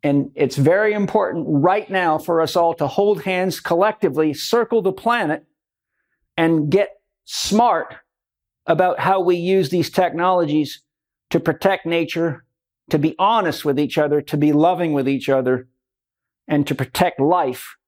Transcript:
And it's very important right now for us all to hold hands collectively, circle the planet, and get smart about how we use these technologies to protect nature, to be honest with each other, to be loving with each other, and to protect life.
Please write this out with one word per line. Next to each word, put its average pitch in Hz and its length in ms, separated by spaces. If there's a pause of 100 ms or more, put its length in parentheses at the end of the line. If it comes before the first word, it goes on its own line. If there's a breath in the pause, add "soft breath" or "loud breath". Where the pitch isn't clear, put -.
And 143 300
it's 135 220
very 190 380
important 208 540
right 180 420
now 180 280
for 165 240
us 160 140
all 170 200
to 151 120
hold 202 340
hands 185 380
collectively, 170 760
circle 226 480
the 190 100
planet, 226 540 (880)
and 160 360
get - 300 (240)
smart 208 720 (680)
about 165 340
how 185 220
we 175 140
use 175 340
these 170 220
technologies 170 920 (480)
to 170 100
protect - 460
nature, 165 580 (460)
to 165 80
be 151 220
honest 196 440
with 143 160
each 147 180
other, 147 240
to 147 160
be 151 140
loving 160 420
with 135 140
each 139 220
other, 127 380 (800)
and 147 180
to - 80
protect - 460
life. 143 560 (120)